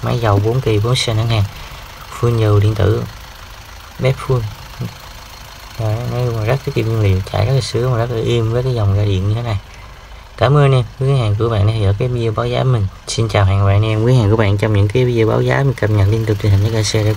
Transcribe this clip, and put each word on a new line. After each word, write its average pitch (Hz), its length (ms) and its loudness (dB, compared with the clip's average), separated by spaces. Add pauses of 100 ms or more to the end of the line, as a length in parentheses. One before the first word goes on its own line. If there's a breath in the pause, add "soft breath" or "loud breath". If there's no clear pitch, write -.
máy 120 160 -2
dầu 101 260 2
bốn 123 160 0
kỳ, 107 220 2
bốn 123 120 0
xe - 180 -2
nắng 110 140 0
hàng, 110 160 0 (760 loud breath)
full 117 200 2
dầu 107 200 4
điện 107 160 2
tử, 104 280 2 (960)
bếp 131 160 0 (120)
full. 123 140 0 (1400)
Đấy, 110 160 -2 (160)
nói 123 140 -2
chung 113 140 -2
là 107 60 -2
rất 131 200 0
tiết 139 100 -4
kiệm 113 100 0
nhiên 113 160 0
liệu, 95 180 2 (120)
chạy 98 140 0
rất 131 80 2
là 131 80 2
sướng 123 300 -2
và 117 60 0
rất 120 140 -2
là 113 100 -2
im 113 300 0
với 123 120 0
cái 127 100 0
dòng 104 200 2
ga 104 120 2
điện 95 220 0
như 107 80 2
thế 120 60 -2
này. 107 180 -4 (760 loud breath)
Cảm 139 200 4
ơn 139 140 4
em, 127 120 4 (160)
quý 135 180 2
hàng 107 220 0
của 113 100 0
bạn 104 180 2
đã 110 60 2
theo 110 80 -2
dõi 98 180 2
cái 127 80 0
video 117 240 -2
báo 117 160 -2
giá 123 160 0
mình. 120 220 2 (220)
Xin 113 200 -2
chào 101 180 2
hẹn 98 140 2
gặp 101 60 2
lại 98 100 4
anh 107 100 4
em, 110 180 0
quý 127 120 4
hàng 110 140 4
của 110 80 4
bạn 104 200 2
trong 107 160 0
những 101 140 4
cái 127 180 2
video 113 220 2
báo 117 140 2
giá 127 220 0
mình 135 100 2
cập 107 160 0
nhật 101 220 4
liên 113 140 0
tục 107 160 0
trên 107 100 2
hình 104 220 2
cái 107 100 0
xe 107 200 0
đã 107 140 2